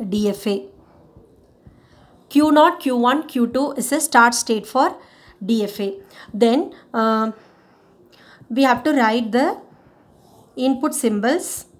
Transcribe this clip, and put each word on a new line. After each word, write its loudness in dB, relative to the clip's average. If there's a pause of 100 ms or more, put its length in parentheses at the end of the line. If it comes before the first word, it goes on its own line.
D -2
F -6
A. -4 (1600)
Q 4
naught, 6
Q -2
one, 0
Q 0
two -2
is -6
a 0
start 4
state -4
for 0 (480)
D 0
F -10
A. -6 (340)
Then, 2 (220)
uh, 0 (1160)
we -2
have 2
to 2
write 0
the 0 (960)
input -2
symbols -2 (160)